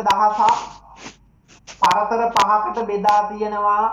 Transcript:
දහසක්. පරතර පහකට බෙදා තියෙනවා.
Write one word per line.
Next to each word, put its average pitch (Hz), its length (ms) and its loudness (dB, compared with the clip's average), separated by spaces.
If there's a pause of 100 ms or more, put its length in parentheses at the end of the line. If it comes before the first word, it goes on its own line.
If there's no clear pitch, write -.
දහසක්. 214 340 2 (1400)
පරතර 208 400 0 (120)
පහකට 214 540 0
බෙදා 208 420 2
තියෙනවා. 208 640 -2